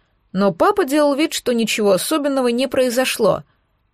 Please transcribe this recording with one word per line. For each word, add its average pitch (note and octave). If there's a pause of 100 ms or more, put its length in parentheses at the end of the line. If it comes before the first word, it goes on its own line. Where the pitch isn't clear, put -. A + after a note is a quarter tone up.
(320)
но G3
папа F#4
делал C#4+
вид, D#4
что -
ничего A3
особенного C4+
не B3
произошло. B3+ (500)